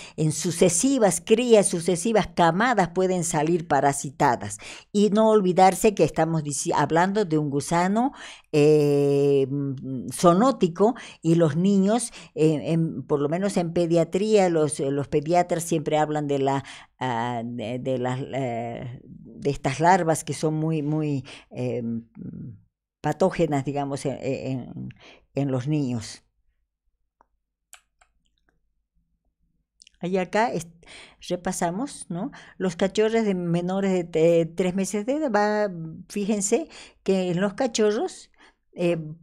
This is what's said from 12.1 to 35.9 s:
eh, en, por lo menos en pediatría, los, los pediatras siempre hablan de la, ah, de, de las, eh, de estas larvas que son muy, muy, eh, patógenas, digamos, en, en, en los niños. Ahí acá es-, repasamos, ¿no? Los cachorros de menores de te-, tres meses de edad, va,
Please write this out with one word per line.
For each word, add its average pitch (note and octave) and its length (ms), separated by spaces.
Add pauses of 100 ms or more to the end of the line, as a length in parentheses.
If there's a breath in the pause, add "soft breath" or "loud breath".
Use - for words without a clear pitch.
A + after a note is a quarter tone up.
eh, D#3 260 (120)
en, D#3+ 320
por D3 160
lo C#3+ 100
menos F#3+ 260
en E3+ 160
pediatría, F3 800
los, D3+ 300
los C#3 280
pediatras E3 560
siempre D3+ 340
hablan D3+ 280
de C#3 140
la, C3+ 240 (340 loud breath)
ah, A#2+ 460
de, A#2+ 340
de C3 200
las, B2+ 220 (140)
eh, A#2+ 680
de - 460
estas C3+ 280
larvas E3 460
que C#3+ 100
son D#3 200
muy, D#3 280
muy, D3 420 (260 loud breath)
eh, B2 320 (1160)
patógenas, D3+ 640
digamos, C#3 400
en, C3 160
en, B2+ 680 (460 loud breath)
en C#3 180
los B2+ 160
niños. B2+ 560 (3750)
Ahí F3+ 180
acá G#3 340
es-, E3+ 140 (600 loud breath)
repasamos, F3+ 800
¿no? F3+ 240 (240 loud breath)
Los F#3 180
cachorros G#3+ 500
de G3+ 100
menores F3+ 580
de F3+ 120
te-, E3 420
tres F3 280
meses G3+ 320
de C4 60
edad, D4+ 180
va, G#3 400 (380)